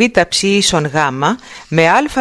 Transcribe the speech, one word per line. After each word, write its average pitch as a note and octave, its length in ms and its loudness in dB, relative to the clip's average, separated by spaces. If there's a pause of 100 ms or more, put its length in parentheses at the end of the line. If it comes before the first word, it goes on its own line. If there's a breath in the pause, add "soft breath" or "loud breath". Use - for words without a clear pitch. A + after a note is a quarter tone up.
(300)
ψ - 140 -4
ίσον G3 420 0
γ C#3 100 -6 (720 loud breath)
με E3 220 2
α A#3+ 140 2 (180)